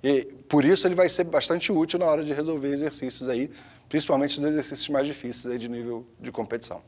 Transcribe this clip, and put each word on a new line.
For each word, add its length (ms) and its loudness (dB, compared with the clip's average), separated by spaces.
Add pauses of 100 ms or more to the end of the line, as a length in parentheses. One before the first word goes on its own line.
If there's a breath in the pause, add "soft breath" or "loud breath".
e, 220 4 (240)
por 160 6
isso, 220 6
ele 80 2
vai 120 6
ser 180 4
bastante 460 0
útil 280 2
na 80 0
hora 160 2
de 100 -2
resolver 360 -2
exercícios 600 -4
aí, 220 -2 (360 loud breath)
principalmente 480 0
os 80 -2
exercícios 460 -2
mais 160 0
difíceis 480 -6
aí 60 -6
de 100 -10
nível 380 -8 (120)
de 120 -12
competição. 560 -6